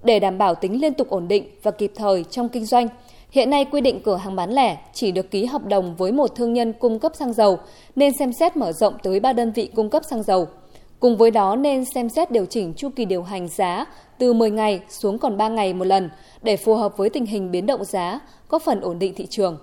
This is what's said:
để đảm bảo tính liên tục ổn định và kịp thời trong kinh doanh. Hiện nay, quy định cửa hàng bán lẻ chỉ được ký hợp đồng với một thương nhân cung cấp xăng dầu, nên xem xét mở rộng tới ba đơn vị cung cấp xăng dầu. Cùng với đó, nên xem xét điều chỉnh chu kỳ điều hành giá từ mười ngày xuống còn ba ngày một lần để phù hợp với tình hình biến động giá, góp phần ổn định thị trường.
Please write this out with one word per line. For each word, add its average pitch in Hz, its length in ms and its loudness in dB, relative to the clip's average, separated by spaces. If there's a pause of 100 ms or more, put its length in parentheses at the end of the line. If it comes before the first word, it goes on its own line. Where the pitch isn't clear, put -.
để 220 180 4
đảm 190 180 -2
bảo 190 160 4
tính 196 260 -4
liên 302 140 0
tục 240 160 -4
ổn 175 180 -4
định 202 160 2 (180)
và 208 80 0
kịp 202 260 -6
thời 196 280 0
trong 240 240 -6
kinh 226 180 -6
doanh. 240 220 2 (420)
Hiện 262 200 2
nay, 285 140 4
quy 285 160 -2
định - 240 0
cửa 196 120 2
hàng 190 200 -6
bán 180 140 -4
lẻ 233 280 2 (140)
chỉ 202 200 -2
được 185 180 -4
ký 202 140 -2
hợp 262 220 -6
đồng 185 300 0
với 185 160 -2
một 269 220 0
thương 233 180 -2
nhân 233 200 0
cung 226 260 0
cấp 320 160 -2
xăng 254 180 -4
dầu, 202 260 4 (380)
nên 277 220 4
xem 254 140 -2
xét 330 240 0
mở 196 160 -2
rộng 202 300 2
tới 190 180 0
ba 262 120 2
đơn 233 200 0
vị 220 220 -4
cung 214 160 0
cấp 311 140 2
xăng 226 180 -6
dầu. 185 260 2 (520)
Cùng 240 160 4
với 226 140 8
đó, 208 260 2
nên 269 280 0 (100)
xem 240 140 -2
xét 311 220 0
điều 214 160 0
chỉnh 180 300 -4
chu 277 200 -8
kỳ 240 80 -2
điều 185 180 -2
hành 180 260 -8
giá 185 380 -2 (320)
từ 247 140 4
mười 226 180 4
ngày 214 380 0
xuống 208 300 -4
còn 233 180 -2
ba 214 120 0
ngày 214 240 0
một 185 120 -2
lần 190 260 2 (320)
để 214 140 2
phù 220 180 2
hợp 214 220 -2
với 196 140 2
tình 254 160 -4
hình 196 240 -4
biến 180 160 -2
động 220 180 -2
giá, 190 360 -4 (280)
góp 330 140 0
phần 233 180 0
ổn 175 180 -6
định 185 180 -2
thị 190 140 -10
trường. 180 320 -2